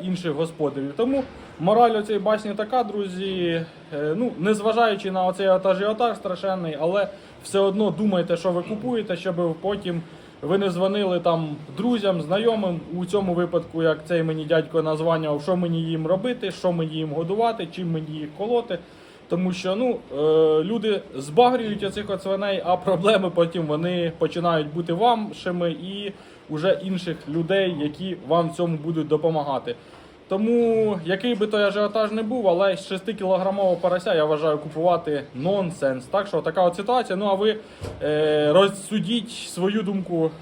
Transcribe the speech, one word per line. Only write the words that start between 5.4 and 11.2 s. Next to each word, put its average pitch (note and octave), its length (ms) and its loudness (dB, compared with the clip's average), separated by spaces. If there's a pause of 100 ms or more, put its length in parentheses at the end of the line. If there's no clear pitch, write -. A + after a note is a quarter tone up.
ажіотаж G3 680 2
страшенний, F3+ 640 -4
але F#3+ 280 0 (360)
все - 160 0
одно G3 320 4
думайте, F3 460 0
що F#3 140 0
ви F3 100 0
купуєте, G#3+ 540 -4
щоб E3+ 460 -2
потім F#3+ 400 -4 (400)
ви D#3+ 160 2
не G3+ 120 0
дзвонили F#3 500 0
там E3 360 0 (220)